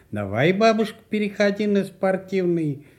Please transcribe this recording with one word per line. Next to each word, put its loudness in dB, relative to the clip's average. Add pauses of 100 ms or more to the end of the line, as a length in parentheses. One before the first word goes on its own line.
(100)
"Давай, 0
бабушка, 2 (120)
переходи 0
на 2
спортивные -2 (140)